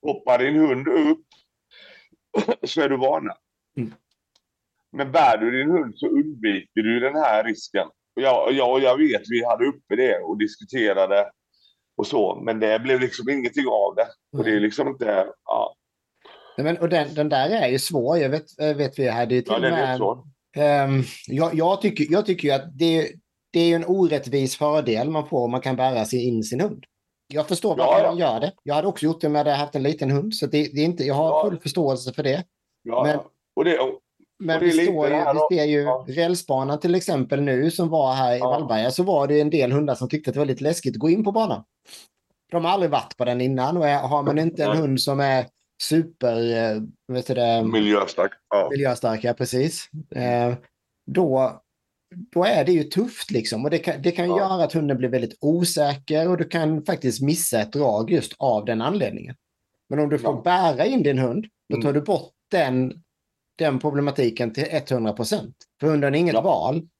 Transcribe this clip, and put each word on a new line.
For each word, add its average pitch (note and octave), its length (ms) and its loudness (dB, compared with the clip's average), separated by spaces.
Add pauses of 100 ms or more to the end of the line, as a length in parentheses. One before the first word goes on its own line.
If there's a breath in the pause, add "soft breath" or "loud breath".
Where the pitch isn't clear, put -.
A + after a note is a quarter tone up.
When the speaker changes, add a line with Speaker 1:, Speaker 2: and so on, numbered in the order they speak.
Speaker 1:
Hoppar C3+ 360 0
din C#3 180 2
hund C#3 320 2
upp, D#3 380 2 (1400 loud breath)
<clears throat> - 40 -8
så - 140 -4
är C#3+ 80 2
du C3+ 80 0
varnad. C3 400 -2 (400)
Speaker 2:
Mm. A2+ 180 -8 (1000)
Speaker 1:
Men C3+ 200 -6
bär C3+ 260 6
du A#2+ 200 0
din C#3+ 120 0
hund D3+ 260 0
så - 120 -6
undviker A2+ 760 0
du A#2 180 2
den C3+ 160 0
här A2+ 280 2
risken. G2+ 420 -4 (300)
Och A#2+ 60 -4
jag, B2+ 300 4
jag, B2+ 200 2
och C3+ 80 2
jag C3 180 4
vet, B2 300 2
vi A#2 160 0
hade A#2 220 2
uppe - 300 -4
det B2 220 2
och G2+ 200 -6
diskuterade G2+ 920 0 (680)
och - 100 -2
så, G2+ 380 0
men A2+ 160 -2
det A2 180 2
blev B2+ 220 0
liksom B2 280 -4
ingenting C3+ 400 -2
av G2+ 260 2
det. - 120 2 (320)
Och A2+ 60 -2
det A2+ 60 0
är G#2+ 40 4
Speaker 2:
Nej. G#2 80 2
Speaker 1:
liksom C#3 260 -2
inte, G#2+ 380 0 (180)
ja. - 300 -2 (840 loud breath)
Speaker 2:
Nej, C3+ 80 -4
men, E3+ 140 -2
och E3+ 100 0
den, D#3 260 0
den D3+ 140 0
där D3 220 2
är G3+ 180 0
ju C3+ 100 0
svår. D3 400 0
Jag C#3 100 2
vet, D3+ 160 -2 (120)
jag D3+ 180 0
vet, C#3 240 -4
vi C3 100 0
hade A#2 260 0
ju B2 80 2
till G#2+ 100 -4
Speaker 1:
Ja, A2+ 60 0
den C3 160 0
är D3 120 0
Speaker 2:
med, B2+ 100 -2
Speaker 1:
svår. A#2+ 280 -2 (320)
Speaker 2:
ehm, C#3 460 2 (240 loud breath)
jag, E3 280 -2
jag F3 280 2
tycker, D#3+ 280 0
jag G#3 160 2
tycker F3 220 -2
ju C#3 60 4
att C3+ 240 -6
det, E3 300 2 (440)
det E3+ 80 2
är E3+ 60 4
ju E3+ 80 4
en E3 100 -2
orättvis C#3+ 720 0
fördel C#3+ 540 0
man D3+ 180 -4
får C3 160 0
om A#2+ 60 -2
man B2+ 100 -2
kan C3 160 -4
bära B2+ 280 0
sig B2 240 -2
in A2+ 140 -2
sin B2 180 -6
hund. G#3 240 -4 (440)
Jag D3+ 200 -4
förstår F3+ 280 -2
varför B2+ 160 2
Speaker 1:
Ja, G3 100 6
ja. - 80 2
Speaker 2:
man F3 80 -4
gör B2 220 0
det. D#3+ 120 -4 (100)
Jag C#3+ 120 -4
hade D#3 140 0
också - 180 -6
gjort D#3+ 140 -2
det D#3+ 60 -2
om D3 80 0
jag D3 100 2
hade C#3+ 120 2
haft C#3+ 180 -4
en C#3 80 -2
liten C#3+ 280 -2
hund, E3 240 0
så D3 120 -4
det, D3 280 -2
det C#3+ 60 -2
är D3+ 40 4
inte, E3+ 200 -2
jag C#3 100 0
har D#3 140 2
Speaker 1:
Ja. D3+ 220 2
Speaker 2:
full E3 100 -6
förståelse C3 520 -2
för D#3 100 -6
det. C#3+ 220 0 (380)
Speaker 1:
Ja, A#2 200 -2
Speaker 2:
Men, D3+ 100 2
Speaker 1:
ja. D3 180 -4 (260)
Och D3 80 0
det, E3 140 2
och, C3 220 -2 (380)
Speaker 2:
men E3 180 -2
Speaker 1:
och E3 60 0
det F3 60 4
är - 20 6
Speaker 2:
vi D#3+ 60 2
Speaker 1:
lite F3 160 4
Speaker 2:
står D3+ 160 0
Speaker 1:
det D3 60 2
Speaker 2:
ju, D#3 60 2
Speaker 1:
här - 140 2
Speaker 2:
vi D3+ 40 2
Speaker 1:
då. D3+ 140 4
Speaker 2:
ser D#3 120 2
ju D3 180 2
Speaker 1:
Ja. C3 260 -2
Speaker 2:
rälsbanan D3 720 -2
till F3 140 2
exempel C#3+ 480 -2
nu C#3+ 280 0
som E3+ 180 -2
var D3 260 2
här B2 220 2
i - 20 -4
Speaker 1:
Ja. B2+ 120 0
Speaker 2:
Vallberga, C3 400 0
så - 120 -2
var E3 240 2
det D3 140 4
en D3+ 100 2
del C3+ 220 2
hundar C#3+ 220 2
som B2+ 140 -6
tyckte D3+ 220 -4
att A2+ 40 -6
det C#3 60 -2
var D3 60 2
lite C3+ 180 -4
läskigt C#3+ 300 -2
att A2 60 -8
gå D#3 100 2
in G#3 140 2
på G3+ 80 0
banan. F#3+ 320 -2 (840 loud breath)
De E3 140 -2
har F3 80 2
aldrig F#3 180 2
varit C3+ 260 -2
på B2 80 -2
den B2 160 0
innan, C3 360 0
och D#3 120 2
är, C#3+ 100 2
har C3+ 240 0
man C#3+ 160 0
inte E3 260 0
en G#2 60 2
Speaker 1:
Nej. D#3 80 2
Speaker 2:
hund C3+ 220 0
som C#3 200 0
är C3+ 260 2 (360)
super, D#3 540 0 (380)
eh, G#2+ 80 -4 (300)
vet B2 140 -4
du C3 80 -2
det? A#2 280 2 (100)
Speaker 1:
Miljöstark. G#2 600 2 (180)
Ja. G2 200 2
Speaker 2:
Miljöstark, B2 540 -2
ja, A#2+ 100 0
precis. C3 540 -2 (260)
Eh, B2 400 0 (560 soft breath)
då, C3 500 0 (720)
då F3 120 2
är E3 200 2
det F3 80 2
ju D#3 120 4
tufft, - 460 -4
liksom. A2+ 340 -4
Och D3 60 0
det E3+ 80 0
kan, D#3 240 -4
det E3+ 80 2
kan F3 180 -2
Speaker 1:
Ja. F3+ 100 2
Speaker 2:
göra F#3+ 260 0
att - 80 -4
hunden D3 260 0
blir B2+ 100 -2
väldigt A#2 320 -2
osäker, D3+ 880 0
och F3+ 80 2
du E3 80 -2
kan D#3 400 -2
faktiskt C3 380 -2
missa C#3 380 0
ett G#2 120 -4
drag A2+ 380 0
just - 280 0
av A2+ 260 0
den A2+ 180 -2
anledningen. C3 520 -4 (540)
Men C#3 100 -4
om D3 100 2
du C#3+ 100 0
får A#2 160 -2
Speaker 1:
Ja. A#2+ 100 -8
Speaker 2:
bära F3 420 2
in B3+ 160 2
din C#3 160 2
hund, C3 280 -2 (220)
då - 80 -4
tar A#2+ 140 -2
Speaker 1:
Mm. C#3 40 -2
Speaker 2:
du D3 60 2
bort F3 320 -4 (180)
den, C3 420 0 (680)
den D3 200 0
problematiken C#3 760 -2
till C3+ 180 -4
etthundra B2 420 -2
procent. A2+ 440 -6 (240)
För C#3+ 60 -2
hunden C#3+ 260 2
har D3 80 2
inget E3+ 140 2
Speaker 1:
Ja. A2 60 4
Speaker 2:
val. A#2 340 0 (260)